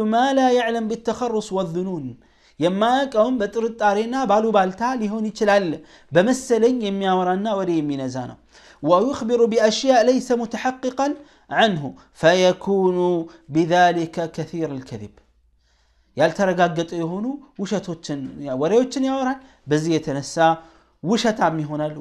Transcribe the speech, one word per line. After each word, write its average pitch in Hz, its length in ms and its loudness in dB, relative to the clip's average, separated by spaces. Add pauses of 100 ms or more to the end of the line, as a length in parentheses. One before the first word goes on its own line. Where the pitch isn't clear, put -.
ما 226 260 2
لا 269 200 4
يعلم 233 360 0
بالتخرص 226 640 -4
والظنون። 180 560 -4 (540)
የማያውቀውም 233 760 2
በጥርጣሬና 220 800 -2 (100)
ባሉባልታ 202 560 2 (140)
ሊሆን 214 300 -4
ይችላል፣ 202 400 2 (460)
በመሰለኝ 233 680 2
የሚያወራና 190 680 0 (100)
ወሬ 190 160 -2
የሚነዛ 139 440 -2 (100)
ነው። 120 120 -16 (460)
ويخبر 220 600 2
بأشياء 226 580 2
ليس 254 280 2
متحققا 254 760 -2 (440)
عنه 175 320 2 (340)
فيكون 185 800 4 (480)
بذلك 170 680 2 (160)
كثير 160 380 -6
الكذب። 127 440 -12 (1040)
ያልተረጋገጠ 170 760 0
የሆኑ 175 320 -6 (300)
ውሸቶችን፣ 175 640 -6 (380)
ወሬዎችን 240 480 0
ያወራል። 269 340 -4 (280)
በዚህ 156 260 0
የተነሳ 143 420 -4 (680)
ውሸታም 202 540 0
ይሆናል፣ 151 440 -6